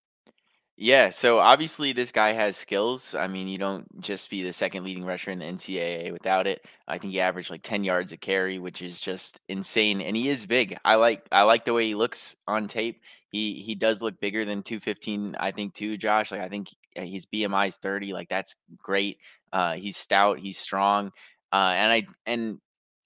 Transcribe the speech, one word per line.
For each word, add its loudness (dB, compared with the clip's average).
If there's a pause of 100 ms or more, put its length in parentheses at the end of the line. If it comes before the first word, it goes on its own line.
(760)
Yeah, 6
so 6
obviously 6
this -2
guy 4
has 0
skills. -2
I -2
mean, -8
you -6
don't -8
just -8
be -4
the -6
second -4
leading -8
rusher -6
in -6
the -10
N -8
C -6
A -4
A -8
without 0
it. -4 (220)
I -6
think -8
he -2
averaged, -2
like, -12
ten -4
yards -2
a -14
carry, -2
which -10
is -10
just -8
insane. 0
And -4
he -2
is -4
big. 0
I 8
like, 4
I 8
like 6
the 2
way 2
he -2
looks -2 (120)
on 0
tape. -4 (280)
He, -2
he -8
does 2
look -4
bigger -2
than -4
two -6
fifteen, -6
I -2
think, -6
too, -6
Josh. 2
Like, -6
I -8
think, -8 (280)
uh, -8
his -10
B -4
M -2
I 2
is -8
thirty. -6
Like, -10
that's -4 (220)
great. -2 (340)
Uh, 0
he's -8
stout. 4
He's -8
strong. 0 (400)
Uh, 4
and 4
I, 4 (220)
and, -4 (460)